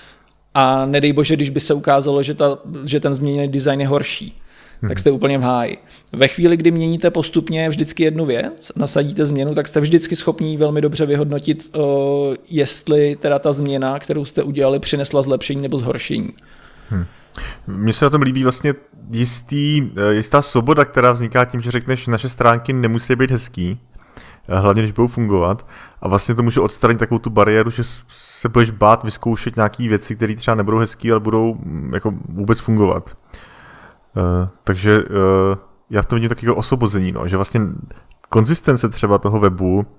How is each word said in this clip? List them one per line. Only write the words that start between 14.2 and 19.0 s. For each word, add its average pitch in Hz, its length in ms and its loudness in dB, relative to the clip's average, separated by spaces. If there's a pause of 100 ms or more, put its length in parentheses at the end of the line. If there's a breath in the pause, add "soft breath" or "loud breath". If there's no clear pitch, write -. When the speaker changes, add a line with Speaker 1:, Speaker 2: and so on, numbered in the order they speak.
Speaker 1:
jste 143 180 -4
udělali, 139 360 0
přinesla 139 420 -2
zlepšení 139 400 -2
nebo 139 160 -4
zhoršení. 123 520 -4 (600 soft breath)
Speaker 2:
Hmm. 90 160 -4 (640 loud breath)
Mně 101 260 -2
se 147 120 0
na 143 40 4
tom 147 120 2
líbí 131 220 0
vlastně 127 300 0 (380)